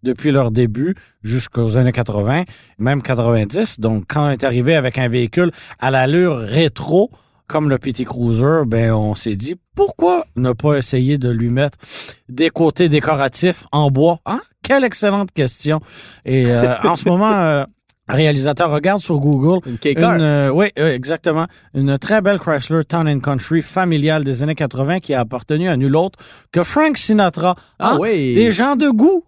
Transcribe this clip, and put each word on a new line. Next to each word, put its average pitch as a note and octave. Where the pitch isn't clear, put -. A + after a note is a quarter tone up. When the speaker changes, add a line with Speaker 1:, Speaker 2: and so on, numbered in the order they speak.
Speaker 1:
depuis C3
leur C3+
début B2
jusqu'aux A2+
années B2+
quatre-vingts, A#2
même C3+
quatre-vingt-dix. A#2
Donc, A2
quand D3
on -
est C3+
arrivé B2
avec B2+
un B2+
véhicule B2
à C3
l'allure C#3+
rétro, D3+
comme D3+
le C3
P C3+
T B2
Cruiser, B2
ben, A2+
on G#2+
s'est G#2+
dit, B2+
pourquoi F4+
ne B2+
pas D3
essayer C3
de B2
lui A#2
mettre C3+
des D#3
côtés E3
décoratifs D3+
en D3
bois ? D#3+
Hein ? A3
Quelle C4+
excellente G3+
question. D3+
Et, C3
euh, A#2+
Speaker 2:
<laughs> -
Speaker 1:
en E3
ce -
moment, G3+
euh, D#3
réalisateur, D3
regarde F3+
sur D#3
Google. D3
Speaker 2:
Une A#2+
K-Car. D#3+
Speaker 1:
Une, E3
euh, D3
oui, F#3
euh, D#3
exactement. D#3
Une C#3
très G#3+
belle G3
Chrysler D#3
Town E3
and C#3+
Country C#3+
familiale D#3
des C3
années D3+
quatre-vingts C#3+
qui -
a B2+
appartenu C3
à E3+
nul C3+
autre F#3
que F3
Frank D4+
Sinatra. F3+
Speaker 2:
Ah G#3
Speaker 1:
Hein ? D4
Speaker 2:
oui. E3
Speaker 1:
Des A3+
gens B3+
de D4
goût, D#4